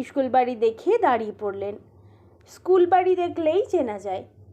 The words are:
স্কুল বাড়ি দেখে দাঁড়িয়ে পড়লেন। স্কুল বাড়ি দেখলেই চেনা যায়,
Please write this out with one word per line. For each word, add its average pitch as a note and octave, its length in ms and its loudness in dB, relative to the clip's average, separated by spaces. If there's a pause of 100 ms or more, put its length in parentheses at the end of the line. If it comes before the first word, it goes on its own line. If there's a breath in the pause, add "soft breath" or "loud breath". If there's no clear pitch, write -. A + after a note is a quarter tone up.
স্কুল C4+ 240 -2
বাড়ি B3 280 0
দেখে A3+ 420 0
দাঁড়িয়ে A#3 420 0
পড়লেন। G3+ 340 -8 (720 soft breath)
স্কুল F4+ 400 2
বাড়ি F#4 300 2
দেখলেই E4+ 500 -2
চেনা A#3+ 320 -2
যায়, F#3+ 260 -8 (280)